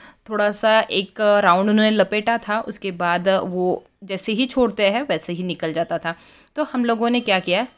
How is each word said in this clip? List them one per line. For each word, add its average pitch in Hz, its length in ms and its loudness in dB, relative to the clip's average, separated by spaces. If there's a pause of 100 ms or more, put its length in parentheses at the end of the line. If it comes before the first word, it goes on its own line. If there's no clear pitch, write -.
(280)
थोड़ा 208 240 0
सा 220 280 4
एक - 400 -4
राउंड 202 500 4
उन्होंने 214 200 4
लपेटा 214 480 2
था, 214 220 -4
उसके 196 300 -8
बाद 175 380 -2
वो 180 560 0 (200)
जैसे 190 280 -6
ही 240 140 0
छोड़ते 220 440 0
हैं 233 120 -2
वैसे 175 300 -4
ही 175 100 -6
निकल 175 300 -4
जाता 165 260 -4
था। 170 160 -6 (420)
तो 302 80 -2
हम 247 200 -2
लोगों 233 260 0
ने 247 100 0
क्या 196 200 0
किया, 185 260 -2 (120)